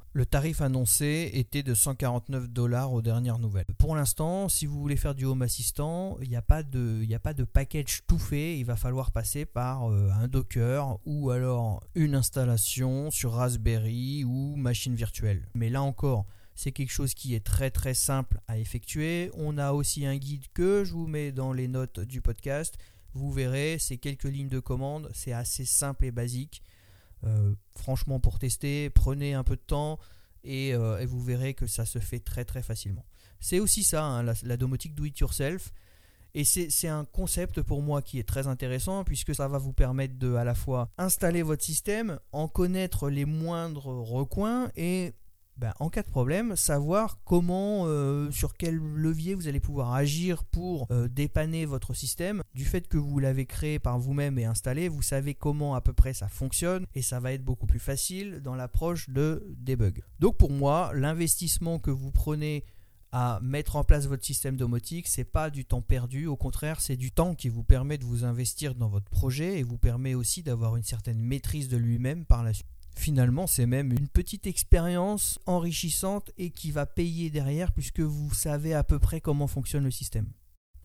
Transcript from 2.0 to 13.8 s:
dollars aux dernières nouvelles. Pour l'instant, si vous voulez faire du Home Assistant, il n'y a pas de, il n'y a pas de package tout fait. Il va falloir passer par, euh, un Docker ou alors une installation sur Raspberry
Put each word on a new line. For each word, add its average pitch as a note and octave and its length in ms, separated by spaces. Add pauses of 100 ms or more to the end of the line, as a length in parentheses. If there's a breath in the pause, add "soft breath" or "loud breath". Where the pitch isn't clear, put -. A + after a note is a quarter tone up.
dollars A#2+ 460
aux A#2 80
dernières A#2 380
nouvelles. G2+ 260 (140)
Pour D#3 160
l'instant, D#3+ 540
si - 180
vous C#3+ 120
voulez C#3+ 180
faire C#3 180
du C3 100
Home C3 160
Assistant, D#3+ 800
il C3 80
n'y A#2+ 60
a A#2 80
pas D#3 180
de, B2 400
il A2 60
n'y A2+ 80
a A2+ 40
pas D#3 140
de C3+ 100
package C#3 640
tout E3 120
fait. D3+ 400
Il B2 60
va A#2+ 100
falloir B2+ 360
passer C#3+ 340
par, B2 460
euh, G2+ 200
un A2 160
Docker B2+ 800
ou D3 260
alors B2 520 (120)
une D3+ 180
installation B2+ 960
sur A#2 240
Raspberry A#2+ 920